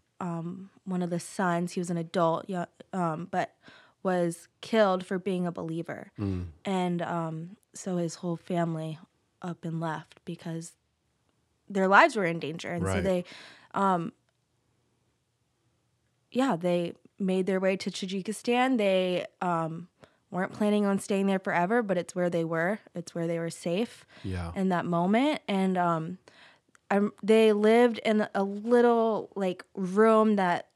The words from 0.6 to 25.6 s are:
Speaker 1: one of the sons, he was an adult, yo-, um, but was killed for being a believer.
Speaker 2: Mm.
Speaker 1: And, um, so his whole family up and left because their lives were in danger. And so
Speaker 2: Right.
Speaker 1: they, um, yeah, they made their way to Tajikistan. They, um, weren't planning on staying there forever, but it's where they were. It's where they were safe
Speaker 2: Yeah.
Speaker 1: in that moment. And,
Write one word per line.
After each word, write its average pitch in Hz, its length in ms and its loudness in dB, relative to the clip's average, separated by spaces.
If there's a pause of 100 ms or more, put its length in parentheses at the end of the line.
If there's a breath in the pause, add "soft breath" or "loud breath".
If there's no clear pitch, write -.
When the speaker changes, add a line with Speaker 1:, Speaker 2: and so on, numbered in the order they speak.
Speaker 1:
one 180 160 -4
of 175 80 -4
the 170 100 -4
sons, 175 540 -2
he 185 80 -4
was 175 80 -8
an 175 80 -2
adult, 165 520 0
yo-, 180 180 -4 (260)
um, 170 360 -2
but 180 260 -4 (480 loud breath)
was 175 440 0 (140)
killed 190 440 2
for 185 140 -4
being 180 260 -4
a 170 60 -4
believer. 165 640 -10
Speaker 2:
Mm. 95 280 -4 (180)
Speaker 1:
And, 180 380 -2
um, 165 560 -6 (160)
so 180 240 -6
his 170 180 -2
whole 170 220 -6
family 160 600 -4 (420)
up 170 240 -12
and 165 160 -4
left 160 420 -8
because 165 480 -10 (960)
their 190 200 2
lives 240 280 8
were 196 100 0
in 165 140 -2
danger. 156 320 -8
And 170 140 -4
so 95 80 2
Speaker 2:
Right. 180 100 0
Speaker 1:
they, 180 220 0 (480 loud breath)
um, 185 400 0 (2250)
yeah, 247 240 2
they 175 380 -2 (240)
made 190 280 0
their 190 140 0
way 190 180 2
to 196 120 -6
Tajikistan. 220 880 -2
They, 185 480 2 (160)
um, 165 460 -4 (440 soft breath)
weren't 185 220 -4
planning 208 320 2
on 196 140 2
staying 196 280 0
there 190 120 2
forever, 190 420 0
but 196 160 -2
it's 170 160 -6
where 180 160 0
they 170 140 0
were. 165 360 -2 (140)
It's - 220 -12
where 170 120 -4
they 170 120 -2
were 165 100 -4
safe 185 560 -6 (180 loud breath)
Speaker 2:
Yeah. 104 320 -4
Speaker 1:
in 190 140 0
that 175 160 0
moment. 202 600 0
And, 190 300 0